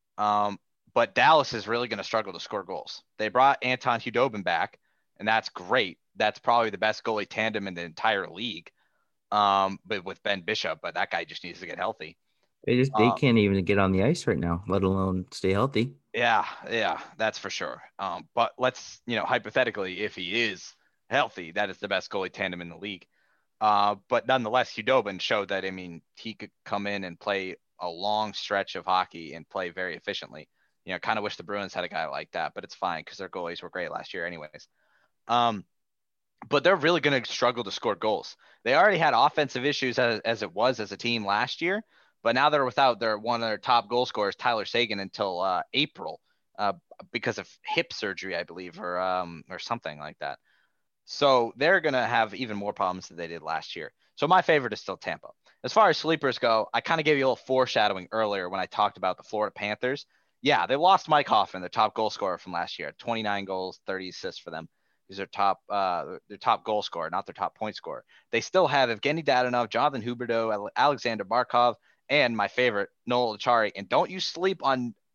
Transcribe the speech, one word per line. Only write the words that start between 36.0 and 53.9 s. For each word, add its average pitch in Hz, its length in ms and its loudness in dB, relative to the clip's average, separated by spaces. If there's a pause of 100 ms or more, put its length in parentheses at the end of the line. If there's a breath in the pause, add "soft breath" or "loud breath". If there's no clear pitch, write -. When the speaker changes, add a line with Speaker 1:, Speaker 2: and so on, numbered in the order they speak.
Speaker 1:
but 143 160 2
they're 185 100 6
really 165 260 4
gonna 135 240 2
struggle 123 380 0
to 101 80 -10
score 107 240 -2
goals. 107 420 -4 (280 soft breath)
They 120 100 2
already 185 240 6
had 151 160 4
offensive 131 500 2
issues 131 360 0
as, 117 200 4
as 110 220 -2
it 90 100 -4
was 110 280 2
as 104 100 -8
a 101 60 -8
team 117 280 -2
last 107 380 -2
year, 196 220 -2 (380 soft breath)
but 117 120 2
now 143 160 4
they're 143 140 4
without 123 340 4
their, 110 200 0
one 117 220 -2
of 113 80 -2
their 107 100 -2
top 117 300 2
goal 120 160 2
scorers, 104 300 -2
Tyler 113 300 0
Seguin, 113 340 -2
until, 95 420 -4
uh, 90 220 0 (100)
April, 92 480 -4 (380)
uh, 101 140 0 (400)
because 117 260 -4
of 95 100 -10 (160)
hip - 280 -4
surgery, 95 420 -6
I 87 80 -2
believe, 87 380 -14
or, 90 180 -4
um, 90 500 -4
or 92 120 -12
something 78 380 -6
like 76 200 -14
that. 71 200 -8 (640)
So 127 520 2
they're 165 240 4
gonna 131 260 0
have 113 280 0
even 110 220 -6
more 101 160 -4
problems 92 340 -2
than 85 100 -20
they 85 120 -6
did 82 140 -10
last 80 340 -6
year. 80 160 -10 (240)